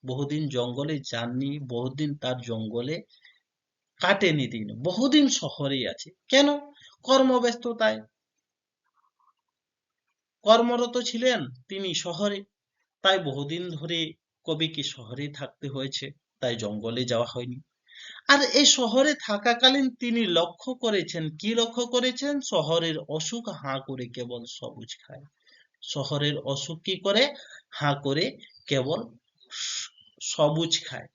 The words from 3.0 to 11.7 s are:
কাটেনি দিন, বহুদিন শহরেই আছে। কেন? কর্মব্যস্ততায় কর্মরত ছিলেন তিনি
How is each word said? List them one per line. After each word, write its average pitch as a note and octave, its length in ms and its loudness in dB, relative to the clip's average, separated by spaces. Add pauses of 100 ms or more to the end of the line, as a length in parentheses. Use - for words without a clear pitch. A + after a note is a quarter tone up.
কাটেনি F3+ 480 4
দিন, A2 200 -6 (160)
বহুদিন B3+ 460 6
শহরেই C#3 580 -2
আছে। - 220 -8 (180)
কেন? C#4+ 200 8 (580)
কর্মব্যস্ততায় A#3+ 960 4 (2500)
কর্মরত A#3+ 560 6
ছিলেন A#3+ 380 0 (280)
তিনি F#3+ 280 -6